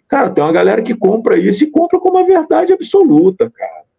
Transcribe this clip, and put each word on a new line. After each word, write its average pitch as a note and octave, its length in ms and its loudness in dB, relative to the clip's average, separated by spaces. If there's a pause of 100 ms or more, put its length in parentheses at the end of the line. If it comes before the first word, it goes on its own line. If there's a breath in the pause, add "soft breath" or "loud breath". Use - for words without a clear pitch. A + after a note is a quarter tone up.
cara, C4+ 220 -2
tem D3 160 -2
uma D#3+ 80 -2
galera F#3+ 300 0
que A#3 120 -6
compra G#3+ 440 0
isso G3 260 0
e D4+ 60 -4
compra E4+ 280 0
como F#4 200 0
uma F4+ 80 2
verdade F4 480 0
absoluta, F#3+ 720 0
cara. E2 360 -14 (140)